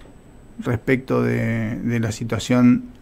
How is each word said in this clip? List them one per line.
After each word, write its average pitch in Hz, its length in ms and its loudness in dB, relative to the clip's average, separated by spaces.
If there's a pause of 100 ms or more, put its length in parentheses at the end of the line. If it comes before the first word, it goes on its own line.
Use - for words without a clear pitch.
(600)
respecto 131 640 0
de, 113 540 -2
de 120 240 -2
la 113 140 -2
situación 123 720 2 (160)